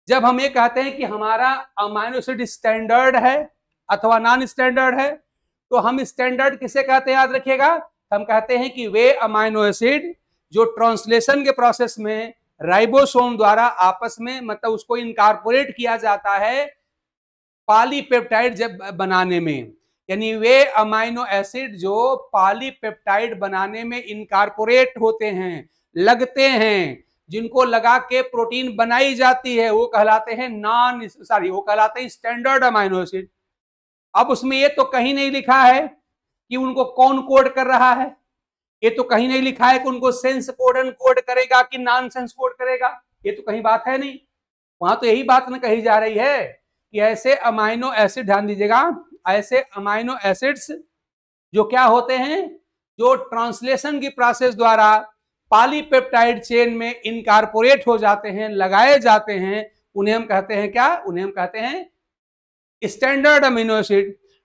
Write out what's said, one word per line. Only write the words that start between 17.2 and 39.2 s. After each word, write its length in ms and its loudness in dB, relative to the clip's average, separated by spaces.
पॉलीपेप्टाइड 880 2
जब 240 -6
बनाने 460 0
में, 320 -6
यानी 280 -4
वे 280 4
अमीनो 640 -2
एसिड 480 -6
जो 400 -2
पॉलीपेप्टाइड 1080 -2
बनाने 440 -6
में 180 -10
इनकॉर्पोरेट 960 0
होते 260 -2
हैं, 420 -8
लगते 520 2
हैं, 560 0
जिनको 340 -2
लगा 360 2
के 240 -2
प्रोटीन 520 -4
बनाई 380 0
जाती 420 0
है, 140 2
वो 160 2
कहलाते 460 2
हैं 180 -8
नॉन, 580 -2
सॉरी, 420 -4
वो 100 -6
कहलाते 400 0
हैं 80 -10
स्टैंडर्ड 560 -2
अमीनो 380 0
एसिड। 260 -10
अब 160 2
उसमें 260 -2
ये 140 4
तो 160 0
कहीं 280 -2
नहीं 160 -2
लिखा 320 2
है 240 6
कि 60 -6
उनको 300 -2
कौन 360 4
कोड 260 4
कर 180 -2
रहा 260 4
है, 240 -2
ये 80 4
तो 140 -2
कहीं 240 2